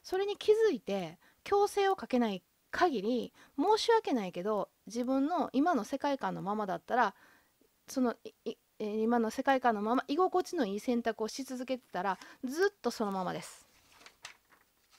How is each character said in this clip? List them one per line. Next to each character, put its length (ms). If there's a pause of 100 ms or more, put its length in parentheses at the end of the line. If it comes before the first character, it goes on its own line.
そ 140
れ 80
に 120
気 140
づ 220
い 80
て 360 (260)
強 240
制 200
を 80
か 120
け 120
な 100
い 140 (260)
限 340
り、 300 (240)
申 200
し 140
訳 220
な 120
い 60
け 120
ど、 260 (180)
自 180
分 220
の 260
今 220
の 100
世 140
界 180
観 160
の 80
ま 140
ま 100
だ 100
っ 60
た 140
ら、 200 (720)
そ 140
の、 220
い-、 100 (180)
い-、 60 (220)
え 60
ー、 160
今 180
の 100
世 140
界 180
観 140
の 60
ま 140
ま 120
居 80
心 280
地 120
の 100
い 100
い 40
選 220
択 220
を 40
し 160
続 220
け 120
て 140
た 120
ら、 160 (240)
ず 240
っ 140
と 100
そ 140
の 60
ま 120
ま 100
で 80
す。 260 (1300)